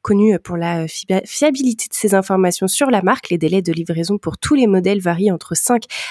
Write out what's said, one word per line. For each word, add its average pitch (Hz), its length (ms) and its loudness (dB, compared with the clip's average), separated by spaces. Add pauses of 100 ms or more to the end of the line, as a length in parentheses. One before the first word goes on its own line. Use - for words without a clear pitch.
connu, 208 320 4
euh, 170 60 -2
pour 175 140 -8
la, 170 280 -2
euh, 160 40 -4
fiba-, - 380 -4
fiabilité 262 640 -2
de - 60 -8
ses 202 180 0
informations 190 540 2
sur 269 240 0
la 208 100 2
marque, 180 280 0
les 175 100 -2
délais 175 240 0
de 170 100 -2
livraison 165 460 -4
pour - 180 -8
tous - 160 -2
les 262 140 4
modèles 190 340 2
varient 185 300 2
entre 165 260 -4
cinq 240 280 0 (260)